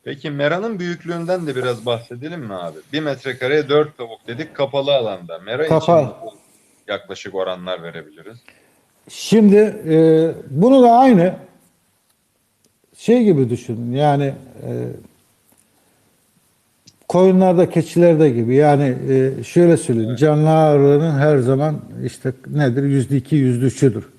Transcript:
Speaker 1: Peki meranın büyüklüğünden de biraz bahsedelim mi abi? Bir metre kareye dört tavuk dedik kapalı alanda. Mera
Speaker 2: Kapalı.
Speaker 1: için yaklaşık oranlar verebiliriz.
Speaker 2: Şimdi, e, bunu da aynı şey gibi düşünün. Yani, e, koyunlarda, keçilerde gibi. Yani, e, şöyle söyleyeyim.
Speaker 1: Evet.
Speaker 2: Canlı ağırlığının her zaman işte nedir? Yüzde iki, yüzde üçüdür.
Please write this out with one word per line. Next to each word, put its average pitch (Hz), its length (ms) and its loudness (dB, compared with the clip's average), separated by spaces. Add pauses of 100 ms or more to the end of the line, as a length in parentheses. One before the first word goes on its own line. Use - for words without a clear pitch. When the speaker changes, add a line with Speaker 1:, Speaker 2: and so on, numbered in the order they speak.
Speaker 1:
Peki 143 280 -14
meranın 170 480 -4
büyüklüğünden 170 680 -8
de 135 80 -8
biraz 123 300 -6
bahsedelim 123 560 -8
mi 107 120 -14
abi? 85 240 -12 (160)
Bir 151 60 -6
metre 131 380 -8
kareye 135 320 -2
dört 151 280 0
tavuk 117 300 -16
dedik 131 280 -14
kapalı 139 400 -2
alanda. 90 440 -6
Mera 123 280 -6
Speaker 2:
Kapalı. 160 340 2
Speaker 1:
için 117 120 -6 (760)
yaklaşık 98 480 -12
oranlar 92 480 -8
verebiliriz. 82 540 -18 (720)
Speaker 2:
Şimdi, 208 460 2 (340)
e, 160 380 4 (220)
bunu 247 340 4
da 233 80 6
aynı 233 440 4 (1600)
şey 240 260 2
gibi 139 260 2
düşünün. 120 460 -8
Yani, 143 280 0 (400)
e, 123 80 -12 (2250)
koyunlarda, 185 640 2
keçilerde 165 600 2
gibi. 120 260 -2
Yani, 143 400 2 (140)
e, 131 340 -2
şöyle 170 340 2
söyleyeyim. 117 320 -2
Speaker 1:
Evet. 120 100 -6
Speaker 2:
Canlı 151 300 2
ağırlığının 147 680 2
her 147 180 2
zaman 135 420 -2 (260)
işte 131 280 -8 (140)
nedir? 139 360 -2
Yüzde 139 340 -2
iki, 127 180 -4
yüzde 127 300 0
üçüdür. 117 400 0 (140)